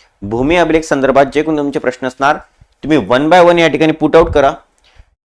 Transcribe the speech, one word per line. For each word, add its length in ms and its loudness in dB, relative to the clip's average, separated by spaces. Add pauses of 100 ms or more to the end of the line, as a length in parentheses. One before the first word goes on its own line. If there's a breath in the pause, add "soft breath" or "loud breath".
(220 soft breath)
भूमी 340 -2
अभिलेख 260 0
संदर्भात 520 0
जे 100 0
कोणी 140 -4
तुमचे 220 -6
प्रश्न 280 -6
असणार, 300 -2 (460)
तुम्ही 140 0
one 340 0
by 140 6
one 140 4
या 80 2
ठिकाणी 240 0
पुट 240 -2
आउट 140 4
करा. 240 0 (800)